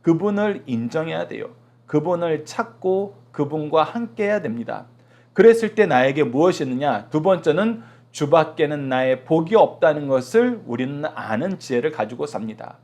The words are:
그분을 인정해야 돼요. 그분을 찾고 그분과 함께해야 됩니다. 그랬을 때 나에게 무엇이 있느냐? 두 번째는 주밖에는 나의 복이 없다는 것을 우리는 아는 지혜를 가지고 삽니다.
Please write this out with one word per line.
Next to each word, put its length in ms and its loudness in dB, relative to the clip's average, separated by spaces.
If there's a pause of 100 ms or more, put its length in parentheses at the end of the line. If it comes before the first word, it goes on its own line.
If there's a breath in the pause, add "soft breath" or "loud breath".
그분을 640 0
인정해야 600 -4
돼요. 240 -12 (340 soft breath)
그분을 600 -2
찾고 760 -4 (100)
그분과 520 -2
함께해야 580 -4
됩니다. 440 -8 (480 soft breath)
그랬을 420 6
때 100 4
나에게 380 4
무엇이 400 2
있느냐? 460 -2
두 120 -2
번째는 600 2 (300 loud breath)
주밖에는 760 0
나의 340 0
복이 320 0
없다는 520 2
것을 580 0
우리는 380 -6 (120)
아는 440 -6
지혜를 320 -4
가지고 340 -6
삽니다. 580 -12